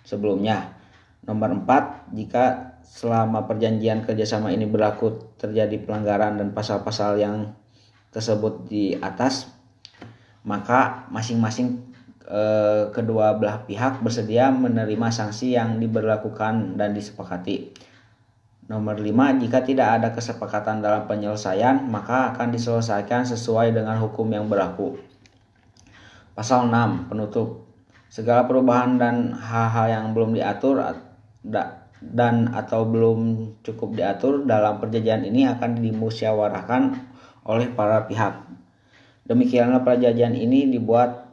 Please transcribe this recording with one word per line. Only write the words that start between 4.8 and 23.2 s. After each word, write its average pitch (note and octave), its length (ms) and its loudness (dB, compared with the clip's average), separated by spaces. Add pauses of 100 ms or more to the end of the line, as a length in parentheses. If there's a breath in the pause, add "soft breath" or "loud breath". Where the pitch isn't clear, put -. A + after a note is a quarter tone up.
terjadi G#2+ 400 -2
pelanggaran G#2 560 0
dan G2+ 160 -4
pasal-pasal G#2 640 -2
yang G#2 400 -2 (560 soft breath)
tersebut G#2+ 560 -2
di G#2 320 -2
atas, - 480 -2 (960 loud breath)
maka G#2 640 0
masing-masing, A#2 800 -2 (400 loud breath)
eh, G#2+ 640 2
kedua A2 480 2
belah G#2+ 240 -2
pihak A#2+ 400 -2
bersedia A#2 480 2
menerima A2+ 560 0
sanksi A2+ 480 -2
yang A2+ 240 0
diberlakukan A2 960 -2
dan G#2 160 -2
disepakati. F#2+ 960 -8 (840 soft breath)
Nomor G#2+ 320 -4
lima, B2 320 4
jika B2+ 320 2
tidak A#2 320 4
ada A2+ 160 0
kesepakatan A2 640 -6
dalam G#2+ 320 0
penyelesaian, G#2+ 800 0
maka A#2 400 0
akan A#2+ 240 -2
diselesaikan A#2 720 0